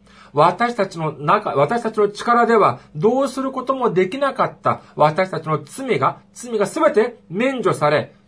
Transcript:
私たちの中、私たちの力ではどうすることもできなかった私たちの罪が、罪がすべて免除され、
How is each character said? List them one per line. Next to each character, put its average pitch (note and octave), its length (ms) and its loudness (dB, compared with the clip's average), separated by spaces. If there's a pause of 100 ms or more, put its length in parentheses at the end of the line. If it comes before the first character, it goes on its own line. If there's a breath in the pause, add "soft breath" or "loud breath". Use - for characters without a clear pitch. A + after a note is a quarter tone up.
(320 loud breath)
私 F3+ 420 2
た F#3+ 140 -2
ち E3 100 -14
の D#3 140 -2
中、 D#3 380 0
私 F#3+ 340 0
た A3 80 -4
ち G#3+ 60 -10
の G#3 100 4
力 A#3+ 380 2
で A3+ 100 4
は D3+ 240 2 (160 loud breath)
ど A3+ 240 2
う C#4 80 0
す - 120 -8
る C4 120 -4
こ E4+ 100 -8
と C4+ 140 -2
も A#3+ 160 0
で F#3 160 2
き C4+ 100 -8
な C#4 160 -2
か F3+ 120 0
っ - 140 -8
た A#2+ 200 -2 (160 loud breath)
私 D#3 340 2
た D#3 100 -6
ち - 80 -12
の D#3 140 -2
罪 A#3+ 380 -4
が、 D3+ 180 -2 (140)
罪 A#3 260 -8
が G3 80 0
す D#4 140 -6
べ D#4 100 4
て A#3 400 0
免 A#3+ 320 -2
除 F3 120 0
さ D3 160 0
れ、 D3 220 0 (140)